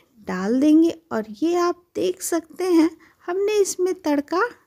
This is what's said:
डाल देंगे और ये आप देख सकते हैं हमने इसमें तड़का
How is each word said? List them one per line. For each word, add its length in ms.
डाल 320
देंगे 340
और 220
ये 240
आप 260
देख 280
सकते 420
हैं 240
हमने 320
इसमें 420
तड़का 420